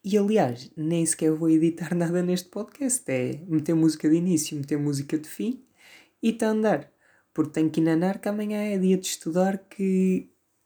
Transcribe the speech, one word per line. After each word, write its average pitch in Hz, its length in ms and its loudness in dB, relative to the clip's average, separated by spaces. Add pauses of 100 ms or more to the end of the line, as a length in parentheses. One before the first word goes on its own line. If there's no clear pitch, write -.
E 202 140 -2
aliás, 202 580 2
nem 165 300 0
sequer 160 280 0
vou 160 180 0
editar 165 440 2
<laughs> - 0 -
nada 170 280 0
neste 180 260 -2
podcast. 247 640 -6
É 127 360 -2
meter 160 280 0
música 160 340 2
de 160 80 6
início, 170 400 0
meter 143 220 -4
música 147 400 -2
de 151 100 -10
fim 220 340 -6 (600)
e 226 100 2
tá 226 160 -2
a - 20 2
andar. 214 400 0 (440)
Porque 151 180 -2
tenho 160 180 2
que 165 100 0
ir 160 40 4
nanar, 170 340 2
que - 100 -6
amanhã 208 340 -4
é 208 160 -2
dia 190 180 4
de 185 100 -6
estudar, 185 520 -2
que 190 720 0 (380)